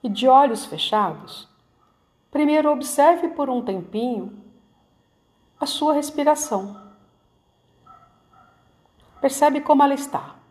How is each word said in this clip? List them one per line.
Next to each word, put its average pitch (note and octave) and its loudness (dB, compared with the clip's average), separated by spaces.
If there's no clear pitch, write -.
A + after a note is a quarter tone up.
E B3 -6
de A3+ 0
olhos C4 4
fechados, D#3+ -4
primeiro D4 2
observe E4 2
por C#4+ -6
um B3 -4
tempinho G3+ -8
a D4 -6
sua D4+ 0
respiração. C#4+ -2
Percebe C#4+ 2
como C#4+ 4
ela C#4 2
está. - -8